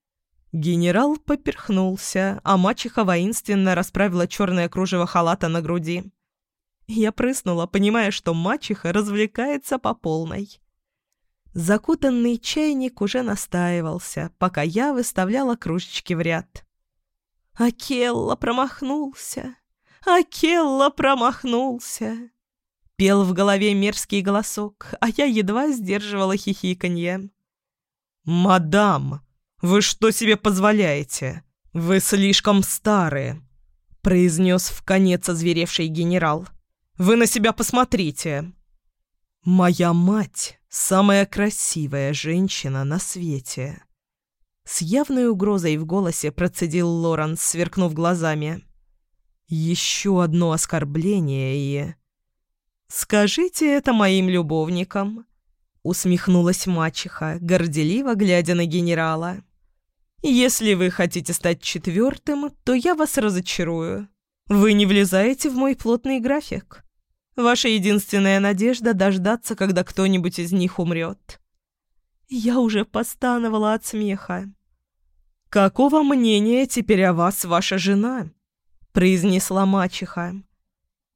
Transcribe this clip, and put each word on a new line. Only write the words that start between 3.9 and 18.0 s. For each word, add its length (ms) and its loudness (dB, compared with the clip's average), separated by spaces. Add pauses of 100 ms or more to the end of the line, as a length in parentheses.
чёрное 420 -2
кружево 360 -2
халата 420 0
на 140 -2
груди. 500 -6 (760)
Я 240 0
прыснула, 560 -2
понимая, 420 2
что 240 -4
мачеха 580 -4
развлекается 840 -2
по 160 -4
полной. 680 -6 (920)
Закутанный 880 0
чайник 640 -4
уже 200 -2
настаивался, 1200 -4
пока 240 -2
я 300 0
выставляла 640 -2
кружечки 600 -6
в 60 -2
ряд. 440 -6 (920)
«Акелла 800 -2